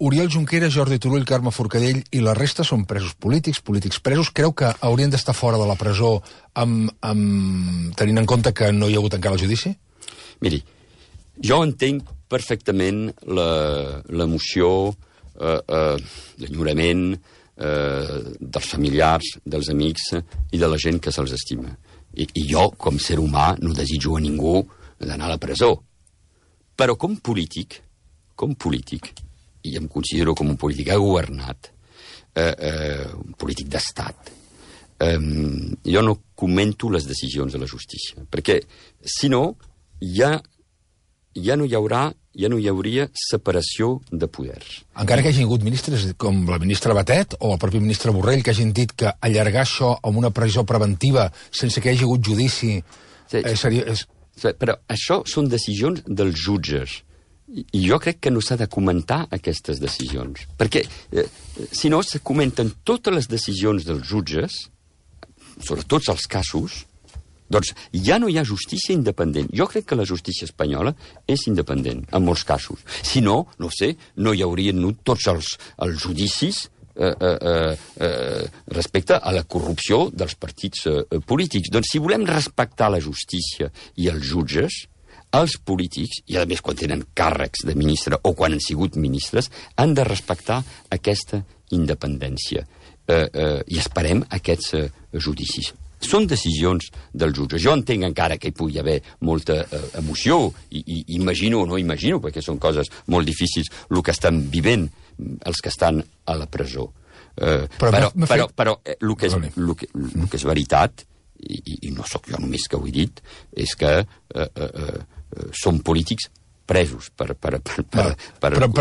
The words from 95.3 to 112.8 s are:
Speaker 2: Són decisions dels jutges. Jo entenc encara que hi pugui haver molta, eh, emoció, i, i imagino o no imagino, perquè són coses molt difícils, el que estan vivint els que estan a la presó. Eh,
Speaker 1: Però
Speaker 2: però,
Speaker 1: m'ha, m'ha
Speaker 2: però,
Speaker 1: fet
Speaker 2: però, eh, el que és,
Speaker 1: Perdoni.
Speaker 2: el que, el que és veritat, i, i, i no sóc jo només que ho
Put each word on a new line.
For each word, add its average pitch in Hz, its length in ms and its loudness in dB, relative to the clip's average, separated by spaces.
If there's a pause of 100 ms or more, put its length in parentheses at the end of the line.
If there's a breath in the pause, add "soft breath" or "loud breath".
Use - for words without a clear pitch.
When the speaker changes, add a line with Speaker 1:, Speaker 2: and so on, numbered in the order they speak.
Speaker 2:
Són 208 260 2
decisions 87 640 0 (240 loud breath)
dels 78 240 0
jutges. 71 240 -2
Jo 131 120 4
entenc 120 300 0
encara 82 340 0
que 78 120 -6
hi 76 80 -6
pugui 76 220 -4
haver 73 220 0 (200 loud breath)
molta, 80 400 0
eh, 78 200 -8 (180)
emoció, 90 520 2 (180)
i, 78 100 -8
i 82 360 -6
imagino 92 460 0
o 92 40 0
no 87 120 -2
imagino, 90 420 0
perquè 78 220 -6
són 76 180 -6
coses 76 300 0 (180 loud breath)
molt 85 180 2
difícils, 80 440 -2 (200 loud breath)
el 87 140 2
que 85 80 0
estan 80 380 2
vivint 85 400 2 (560 soft breath)
els 87 160 -4
que 78 80 -6
estan 78 320 2 (240)
a 82 100 -2
la 76 120 -6
presó. 65 400 -6 (500 loud breath)
Eh, 73 300 2 (100)
Speaker 1:
Però 117 140 4
Speaker 2:
però, 101 180 4
Speaker 1:
m'ha, - 60 -8
m'ha 165 120 2
Speaker 2:
però, 120 200 4
Speaker 1:
fet - 80 -16
Speaker 2:
però, 110 280 2
eh, 76 160 -6
el 107 160 0
que 101 120 0
és, 90 80 0
Speaker 1:
Perdoni. 85 340 -2
Speaker 2:
el 82 60 0
que, - 180 -10
el 71 360 -2
que - 80 -4
és - 60 -6
veritat, 76 640 2 (320)
i, - 200 -10
i, - 200 -10 (100)
i 71 40 -6
no 67 140 -8
sóc - 240 -10
jo - 100 -6
només 67 280 -4
que - 100 0
ho 69 100 -2